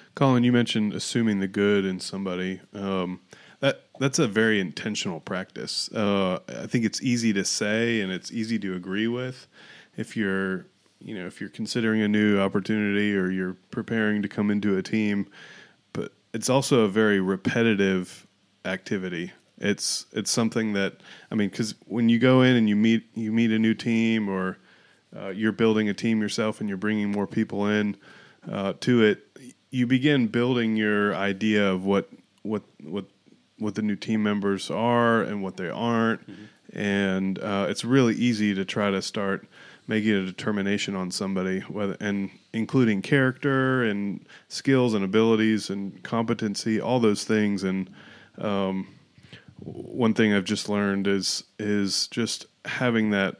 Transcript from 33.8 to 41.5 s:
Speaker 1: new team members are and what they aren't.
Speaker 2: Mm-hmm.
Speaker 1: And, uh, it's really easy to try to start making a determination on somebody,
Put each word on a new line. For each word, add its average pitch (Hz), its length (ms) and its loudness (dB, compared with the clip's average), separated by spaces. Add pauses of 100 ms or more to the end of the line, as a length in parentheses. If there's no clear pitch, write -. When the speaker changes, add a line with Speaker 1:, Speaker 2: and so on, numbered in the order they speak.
Speaker 1:
new 104 160 0
team 110 260 -2
members 101 480 0
are 117 500 2
and 101 220 -4
what 95 140 -8
they 90 120 -6
aren't. 113 600 0
Speaker 2:
Mm-hmm. - 480 -18
Speaker 1:
And, 95 600 -2
uh, 98 300 -2
it's - 140 -6
really 120 320 4
easy 107 400 0
to 95 80 -2
try 101 280 -2
to 95 100 0
start 98 440 -4 (420)
making 110 240 2
a 98 140 2
determination 101 720 -4
on 90 160 -4
somebody, 95 500 -4